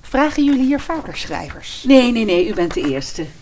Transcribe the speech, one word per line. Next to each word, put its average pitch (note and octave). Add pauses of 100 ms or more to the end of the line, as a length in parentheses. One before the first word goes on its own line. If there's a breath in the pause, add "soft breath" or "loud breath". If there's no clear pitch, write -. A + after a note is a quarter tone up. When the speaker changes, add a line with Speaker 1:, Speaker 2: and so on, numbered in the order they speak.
Speaker 1:
Vragen D4
jullie C4+
hier C#4
vaker D#4
schrijvers? -
Speaker 2:
Nee, B3
nee, A3+
nee, F3+
u G#3+
bent -
de D3
eerste. C3+ (160)